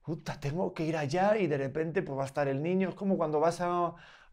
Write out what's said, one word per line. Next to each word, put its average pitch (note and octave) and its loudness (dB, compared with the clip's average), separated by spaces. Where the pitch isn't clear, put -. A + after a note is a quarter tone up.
"Puta, - -8
tengo F3+ -2
que E3 -4
ir E3 0
allá", F3+ 2
y F#3+ 2
de C#3+ 0
repente, D#3 -2
pues, C#3 -4
va C3+ -2
a C#3 -2
estar C#3+ 0
el C3+ 0
niño. F#3 2
Es E3 -6
como G3 0
cuando D#3 2
vas E3+ 2
a, F3 0